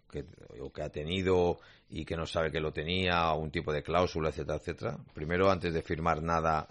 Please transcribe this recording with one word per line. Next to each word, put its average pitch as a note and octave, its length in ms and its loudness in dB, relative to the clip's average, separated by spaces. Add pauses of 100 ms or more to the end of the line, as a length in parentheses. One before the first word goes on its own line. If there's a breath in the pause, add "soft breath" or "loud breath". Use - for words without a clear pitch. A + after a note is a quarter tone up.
(120)
que, C#2+ 140 -8 (340)
o - 140 -12
que - 80 -8
ha D2 80 -4
tenido F2+ 720 2 (360 soft breath)
y D#2 100 -6
que - 100 -4
no D#2+ 100 -4
sabe D#2+ 260 0
que D#2 80 -2
lo D#2 140 -2
tenía, E2+ 600 2
o D2+ 60 2
un D2+ 120 -4
tipo D#2 200 -2
de D2 120 -2
cláusula, D#2+ 460 2
etcétera, D2+ 280 -4
etcétera, - 400 -6 (160)
primero, F2+ 380 2
antes F2 240 0
de D#2+ 80 0
firmar D#2+ 400 0
nada, D#2+ 480 2